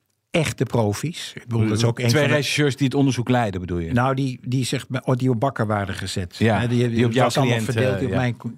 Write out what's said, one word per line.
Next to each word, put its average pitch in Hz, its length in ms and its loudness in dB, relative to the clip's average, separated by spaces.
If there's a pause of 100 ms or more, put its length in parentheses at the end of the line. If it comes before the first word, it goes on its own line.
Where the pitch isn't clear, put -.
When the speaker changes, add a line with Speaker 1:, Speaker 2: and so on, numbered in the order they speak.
(300)
Speaker 1:
echte 127 340 -2
profies. 117 720 -2
Ik - 120 -16
bedoel, 113 220 2
dat 104 100 0
is 117 60 2
ook 117 140 0
een 123 100 0
Speaker 2:
Twee 147 140 4
Speaker 1:
van 143 80 2
de 151 60 4
Speaker 2:
rechercheurs 143 400 0
die 139 100 2
het 131 100 0
onderzoek 127 320 2
leiden, 113 320 0
bedoel 87 180 -4
je? 82 140 -4
Speaker 1:
Nou, 127 220 2
die, 131 280 -4
die, 123 220 -2
zeg 127 240 -6
maar, 127 160 -4
oh, 131 120 2
die 127 140 2
op 117 100 0
Bakker 123 260 0
waren 101 280 -2
gezet. 92 420 -8
Speaker 2:
Ja, 107 240 4
Speaker 1:
Hè, 120 80 -2
die, 120 200 2
Speaker 2:
die 117 100 -2
op 117 40 4
Speaker 1:
dat 117 120 2
Speaker 2:
jouw 123 100 4
Speaker 1:
was 120 120 0
allemaal 123 200 2
Speaker 2:
cliënt, 113 160 -2
Speaker 1:
verdeeld, 110 220 2
Speaker 2:
eh, 95 40 -4
Speaker 1:
die - 100 -2
op 95 60 -2
Speaker 2:
ja. 127 60 2
Speaker 1:
mijn 123 160 -2
co-, 117 220 -10